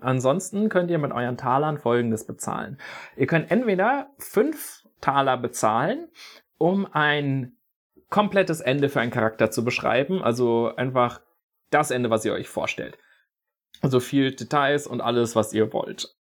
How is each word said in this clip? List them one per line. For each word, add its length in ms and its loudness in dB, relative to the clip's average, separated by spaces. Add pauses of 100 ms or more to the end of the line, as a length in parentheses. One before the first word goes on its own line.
Ansonsten 640 0
könnt 240 0
ihr 80 0
mit 140 -2
euren 240 -2
Talern 420 0
Folgendes 480 0
bezahlen. 500 -8 (380)
Ihr 120 0
könnt 220 0
entweder 600 0 (100)
fünf 640 -2 (160)
Taler 380 4
bezahlen, 720 0 (480)
um 340 2
ein 640 0 (560)
komplettes 500 0
Ende 300 2
für 100 0
einen 120 0
Charakter 400 2
zu 120 -2
beschreiben. 580 0
Also 540 2
einfach 460 0 (500)
das 200 2
Ende, 180 0
was 160 2
ihr 80 0
euch 160 -6
vorstellt. 480 -6 (840)
Also 200 2
viel 340 0
Details 500 0
und 160 -6
alles, 340 0
was 180 2
ihr 200 2
wollt. 360 -6 (200)